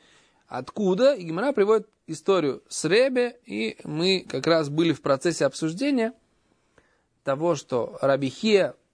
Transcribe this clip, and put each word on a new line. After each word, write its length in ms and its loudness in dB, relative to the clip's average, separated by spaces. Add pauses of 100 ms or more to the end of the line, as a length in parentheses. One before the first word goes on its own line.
(460)
Откуда? 680 0
И 100 -10
Гемара 280 -2
приводит 360 2 (180)
историю 640 0
с 160 -8
Ребе, 600 0
и 380 -6
мы 440 -2
как 180 -6
раз 220 2
были 240 2
в 80 -6
процессе 460 0
обсуждения 680 -2 (1120)
того, 300 0
что 460 -4
Раби 280 2
Хия 460 2 (200)